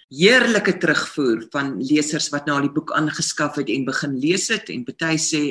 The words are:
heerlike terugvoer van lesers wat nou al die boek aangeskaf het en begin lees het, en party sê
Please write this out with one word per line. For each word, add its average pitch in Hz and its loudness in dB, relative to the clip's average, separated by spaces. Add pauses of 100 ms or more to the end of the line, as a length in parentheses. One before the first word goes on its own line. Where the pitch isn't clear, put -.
(120)
heerlike 202 4
terugvoer 131 0
van 139 -4
lesers 151 0
wat 147 -4
nou 147 0
al 139 0
die 139 -4
boek - -4
aangeskaf 151 -2
het 139 -2
en 131 0
begin 135 -2
lees 175 0
het, 214 -4
en 120 -8
party 160 -2
sê 156 0 (100)